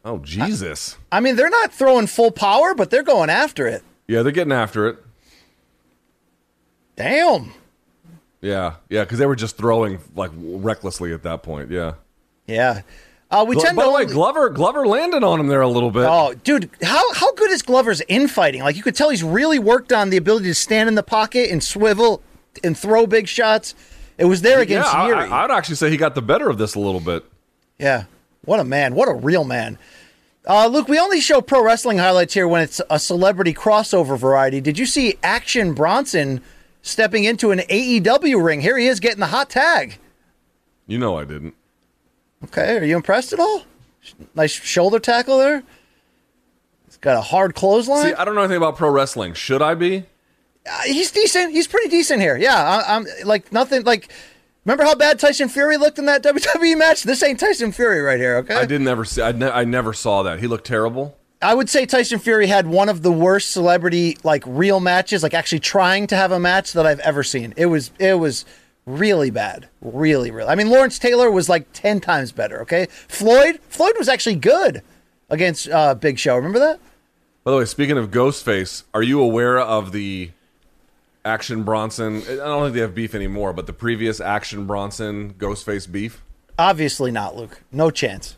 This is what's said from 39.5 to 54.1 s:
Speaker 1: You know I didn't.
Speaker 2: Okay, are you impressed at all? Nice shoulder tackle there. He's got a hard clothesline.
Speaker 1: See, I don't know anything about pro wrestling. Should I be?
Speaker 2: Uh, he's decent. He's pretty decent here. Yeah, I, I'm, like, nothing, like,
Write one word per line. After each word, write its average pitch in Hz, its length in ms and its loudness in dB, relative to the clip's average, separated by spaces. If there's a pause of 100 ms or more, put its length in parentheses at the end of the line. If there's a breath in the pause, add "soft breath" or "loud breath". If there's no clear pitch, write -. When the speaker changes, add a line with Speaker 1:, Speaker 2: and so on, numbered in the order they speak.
Speaker 1:
You 113 120 -6
know 104 180 -2
I 76 80 -8
didn't. 76 300 -14 (920)
Speaker 2:
Okay, 220 320 -2
are 175 60 -2
you 156 120 0
impressed 208 360 -2
at - 60 -6
all? 381 240 0 (720)
Nice 156 160 0
shoulder 196 480 0
tackle 240 400 0
there. 277 240 2 (1200 soft breath)
He's - 100 -20
got 131 200 0
a 110 40 0
hard 180 340 0
clothesline. 240 520 2
Speaker 1:
See, 302 80 0
I 175 100 -2
don't 208 100 -4
know 208 60 2
anything 190 160 0
about 156 200 0
pro 156 140 2
wrestling. 127 440 0
Should 131 280 -2
I 160 140 0
be? 180 300 -2 (640)
Speaker 2:
Uh, - 140 -8
he's 277 300 -2
decent. 370 400 0
He's 330 160 0
pretty 466 200 0
decent 330 320 0
here. 151 160 2
Yeah, 196 480 2
I, 208 120 0
I'm, 220 100 -6 (180)
like, 208 280 -2
nothing, 254 320 0
like, 226 240 0 (560 loud breath)